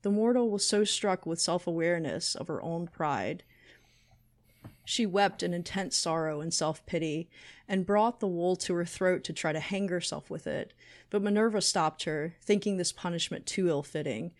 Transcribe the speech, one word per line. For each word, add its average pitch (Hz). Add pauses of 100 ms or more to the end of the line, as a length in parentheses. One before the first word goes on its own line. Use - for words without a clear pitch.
The 202
mortal 233
was 202
so 208
struck 202
with 165
self-awareness 165
of -
her 156
own 170
pride, 143 (1400)
she -
wept 196
in 175
intense 180
sorrow 160
and 165
self-pity, 160 (400)
and 190
brought 208
the 214
wool 180
to 180
her 170
throat 185
to -
try 156
to 156
hang 196
herself 175
with -
it. - (360)
But 202
Minerva 214
stopped 160
her, 156
thinking 208
this 180
punishment -
too 185
ill-fitting. 151